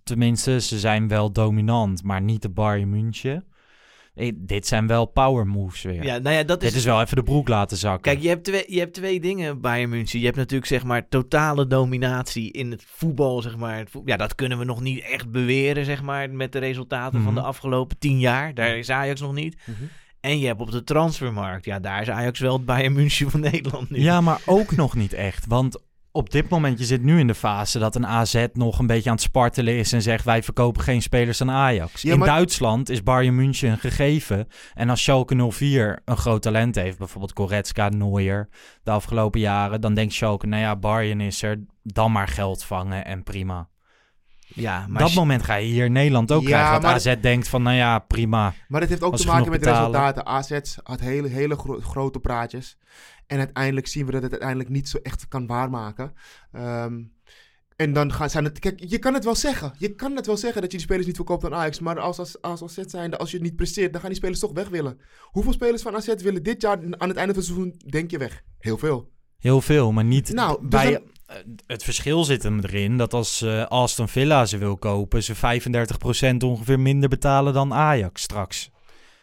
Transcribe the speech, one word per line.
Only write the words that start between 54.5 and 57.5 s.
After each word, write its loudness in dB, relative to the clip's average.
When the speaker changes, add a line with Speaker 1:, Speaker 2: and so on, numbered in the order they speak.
Speaker 3:
niet -4
zo -6
echt -10
kan -8
waarmaken. -6
Ehm, -8